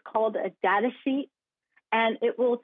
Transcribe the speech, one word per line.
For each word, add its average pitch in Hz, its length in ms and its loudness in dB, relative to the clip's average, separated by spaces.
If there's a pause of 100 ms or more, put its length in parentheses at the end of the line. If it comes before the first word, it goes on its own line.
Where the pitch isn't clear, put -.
called 220 320 -2
a 190 140 -4 (120)
data 208 280 2 (140)
sheet, 269 260 -2 (640)
and 226 300 0
it 233 160 0
will 240 260 2